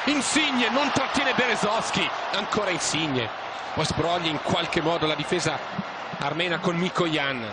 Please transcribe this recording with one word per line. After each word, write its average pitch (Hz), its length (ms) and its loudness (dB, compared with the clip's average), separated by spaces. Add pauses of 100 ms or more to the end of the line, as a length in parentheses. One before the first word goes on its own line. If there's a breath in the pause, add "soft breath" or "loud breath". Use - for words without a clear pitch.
Insigne 269 640 2
non 269 200 2
trattiene 269 440 2
Berezovski, 214 720 2 (240)
ancora 202 380 0
Insigne, 147 580 0 (460)
poi 156 100 0
sbroglia 170 460 0
in 147 100 -2
qualche 170 400 0
modo 156 260 2
la 156 80 2
difesa 151 440 0 (600)
armena 165 380 0
con 180 180 0
Mikoyan. 151 760 0